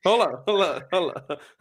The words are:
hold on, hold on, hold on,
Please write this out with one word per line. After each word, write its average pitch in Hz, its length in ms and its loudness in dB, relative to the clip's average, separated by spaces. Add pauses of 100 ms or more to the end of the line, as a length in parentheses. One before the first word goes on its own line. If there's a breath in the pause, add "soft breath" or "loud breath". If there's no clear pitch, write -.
hold 220 180 4
on, 139 120 0 (120)
hold 202 160 2
on, 151 280 -2
hold 180 240 0
on, - 220 -10 (240 loud breath)